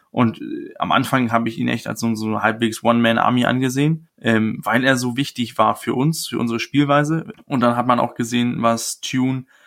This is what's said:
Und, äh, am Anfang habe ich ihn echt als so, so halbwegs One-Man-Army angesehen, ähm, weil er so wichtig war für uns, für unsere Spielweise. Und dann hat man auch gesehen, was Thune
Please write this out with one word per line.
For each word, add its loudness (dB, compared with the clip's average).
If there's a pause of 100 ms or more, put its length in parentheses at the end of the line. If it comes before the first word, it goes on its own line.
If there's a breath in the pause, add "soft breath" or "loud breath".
(100)
Und, 0
äh, -10
am -2
Anfang 2
habe 0
ich -8
ihn -2
echt -4
als -8
so, 0
so -4
halbwegs 0
One-Man-Army 2
angesehen, 0 (120)
ähm, 0
weil 2
er 4
so -4
wichtig -4
war 4
für -4
uns, 0
für -6
unsere -2
Spielweise. 0 (120)
Und -2
dann 2
hat 0
man 2
auch -2
gesehen, -2
was 0
Thune -2 (220 soft breath)